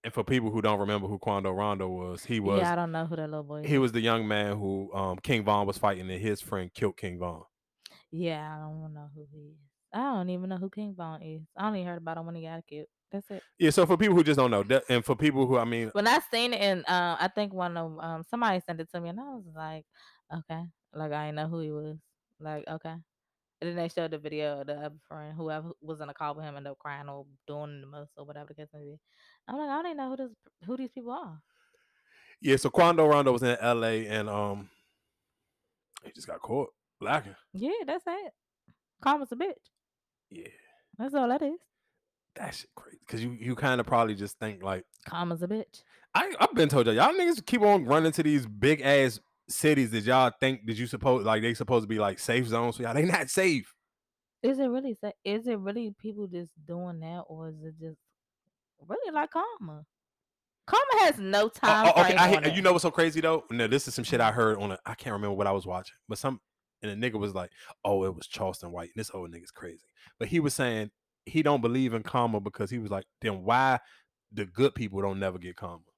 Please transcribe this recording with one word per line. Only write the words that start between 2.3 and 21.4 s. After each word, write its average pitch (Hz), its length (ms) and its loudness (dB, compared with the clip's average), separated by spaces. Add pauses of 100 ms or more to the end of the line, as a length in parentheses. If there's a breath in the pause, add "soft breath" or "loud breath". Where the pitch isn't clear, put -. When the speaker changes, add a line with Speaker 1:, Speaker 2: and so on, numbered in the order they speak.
Speaker 1:
was 98 200 2
Speaker 2:
Yeah, 175 120 2
I 170 40 0
don't 170 160 -4
know 165 140 -4
who 160 100 -6
that 156 120 -6
little 151 160 -8
boy 151 220 -10
Speaker 1:
he 147 80 2
Speaker 2:
is. 135 60 6
Speaker 1:
was 123 120 2
the 117 80 0
young 113 260 2
man 104 300 0
who, 98 380 -4
um, 95 240 -2
King 113 260 0
Von 101 220 4
was 98 100 -4
fighting, 92 340 -2
and 92 120 -6
his 107 180 -2
friend 92 320 -6
killed - 240 -4
King 90 220 -8
Von. 87 240 -8 (680 loud breath)
Speaker 2:
Yeah, 156 460 -6
I 151 40 -14
don't 156 340 -12
know 147 200 -18
who 151 160 -20
he 151 80 -20 (100)
is. 156 80 -20 (360)
I 202 60 -6 (160)
don't 180 160 -2
even 180 180 -4
know 190 80 -6
who 190 140 -6
King 208 260 -10
Von 160 260 -10
is. 160 200 -12 (140)
I 202 100 -4
only 202 180 -2
heard 175 140 -6
about 165 180 -8
him 165 100 -8
when 170 100 -10
he 165 60 -10
got 165 240 -12
killed. 147 200 -14 (260)
That's 196 180 -10
it. 190 120 -12 (160)
Speaker 1:
Yeah, 160 120 8
so 180 160 6
for 180 100 6
people 196 180 6
who 175 100 10
just 147 140 6
don't 127 140 6
know, 101 100 4
that, 127 260 4
and 120 160 4
for 135 120 2
people 135 300 4
who, 127 120 4
I 117 60 2
mean 117 280 -2
Speaker 2:
When 208 140 0
I 277 140 6 (100)
seen 240 240 0
it, 202 60 -4
and, 190 280 2
uh, 175 320 2
I 185 140 0
think 202 180 -2
one 175 240 -4
of, 165 220 -8
um, 165 240 -8
somebody 220 380 0
sent 165 200 -8
it 160 120 -8
to 175 80 -6
me, 170 100 -8
and 202 100 -10
I 269 40 -12
was 254 200 -14 (100)
like, 156 300 -12 (480 soft breath)
"Okay." 165 320 -10 (300)
Like, 151 180 -6
I 151 140 -4
didn't 151 100 -8
know 156 120 -4